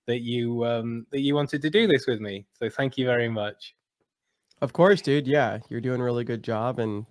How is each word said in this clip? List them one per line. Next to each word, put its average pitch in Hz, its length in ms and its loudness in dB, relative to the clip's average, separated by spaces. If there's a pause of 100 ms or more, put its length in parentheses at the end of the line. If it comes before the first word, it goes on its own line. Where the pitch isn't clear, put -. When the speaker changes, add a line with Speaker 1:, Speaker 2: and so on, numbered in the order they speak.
Speaker 1:
that 120 160 -2
you, 120 440 -2
um, 117 460 -4
that 139 80 -2
you 143 160 2
wanted 147 260 -2
to 156 80 -2
do 220 160 4
this 147 220 0
with 113 120 0
me. 98 340 -10
So 113 140 -4
thank 135 300 -4
you 127 80 0
very 120 220 2
much. 104 480 -6 (840)
Speaker 2:
Of 139 120 -2
course, 185 280 6
dude. 139 280 2
Yeah, 123 300 2 (100)
you're 117 120 -6
doing 127 200 -2
a 123 40 -2
really 120 200 0
good 117 180 -4
job. 117 380 -2
And 107 300 -4